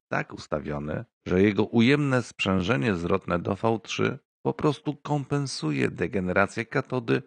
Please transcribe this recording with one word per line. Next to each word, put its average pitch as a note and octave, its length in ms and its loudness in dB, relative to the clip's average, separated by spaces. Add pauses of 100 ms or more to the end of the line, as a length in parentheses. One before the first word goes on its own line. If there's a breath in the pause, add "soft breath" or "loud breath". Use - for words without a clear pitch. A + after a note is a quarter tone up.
tak - 260 -6
ustawiony, D2 720 -6 (220)
że F2+ 140 4
jego G#2 220 4
ujemne B2+ 600 4
sprzężenie G2+ 720 0
zwrotne F2 440 0
do G2+ 160 -2
V A2+ 280 0
trzy A2+ 360 -2 (260)
po C3+ 80 0
prostu D3 420 -2
kompensuje C#3+ 960 -2
degenerację F#2+ 720 0
katody B2+ 600 -2